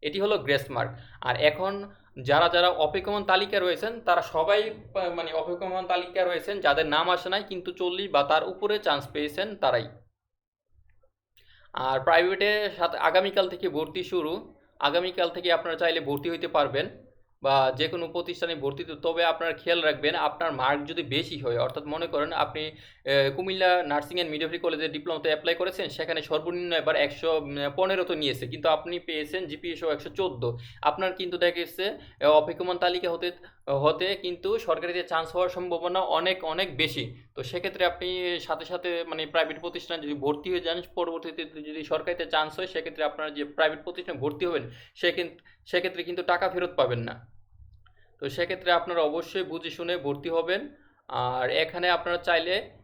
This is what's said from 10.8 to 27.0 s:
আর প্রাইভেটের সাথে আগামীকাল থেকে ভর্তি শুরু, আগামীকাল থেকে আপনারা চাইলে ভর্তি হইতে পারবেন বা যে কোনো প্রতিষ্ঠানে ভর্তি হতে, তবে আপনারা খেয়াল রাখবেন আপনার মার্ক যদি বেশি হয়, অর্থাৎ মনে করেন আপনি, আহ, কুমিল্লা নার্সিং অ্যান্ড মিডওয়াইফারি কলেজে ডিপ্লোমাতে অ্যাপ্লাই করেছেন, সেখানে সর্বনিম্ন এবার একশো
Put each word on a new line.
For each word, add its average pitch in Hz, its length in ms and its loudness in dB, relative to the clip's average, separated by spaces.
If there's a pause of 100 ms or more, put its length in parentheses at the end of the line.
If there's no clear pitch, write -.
আর 131 280 0
প্রাইভেটের 190 720 4
সাথে 170 280 -2
আগামীকাল 185 500 4
থেকে 180 200 -4
ভর্তি 156 360 -4
শুরু, 175 500 -4 (260)
আগামীকাল 175 500 2
থেকে 175 220 0
আপনারা 165 240 0
চাইলে 165 240 2
ভর্তি 143 300 -2
হইতে 170 180 -4
পারবেন 139 600 0 (340)
বা 135 340 4
যে 151 120 0
কোনো 170 200 -4
প্রতিষ্ঠানে 170 460 -4
ভর্তি 139 280 -4
হতে, 160 200 -10
তবে 165 220 2
আপনারা 165 280 0
খেয়াল 170 280 0
রাখবেন 151 340 2
আপনার 156 380 0
মার্ক 139 320 2
যদি 165 180 -6
বেশি 147 360 -2
হয়, 120 200 -2
অর্থাৎ 131 260 -2
মনে 156 220 -4
করেন 156 260 0
আপনি, 156 360 -2
আহ, 139 680 0
কুমিল্লা 185 460 4
নার্সিং 147 340 -2
অ্যান্ড 170 160 -2
মিডওয়াইফারি 160 260 -4
কলেজে 160 300 -2
ডিপ্লোমাতে 156 400 -4
অ্যাপ্লাই 156 260 2
করেছেন, 185 340 -4
সেখানে 160 340 -4
সর্বনিম্ন 175 500 -2
এবার 151 240 2
একশো 147 500 0 (300)